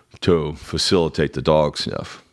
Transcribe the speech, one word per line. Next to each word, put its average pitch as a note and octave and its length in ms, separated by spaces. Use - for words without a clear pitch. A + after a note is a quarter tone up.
to D#2 320
facilitate D#2+ 800
the C#2+ 100
dog D#2 340
sniff. - 460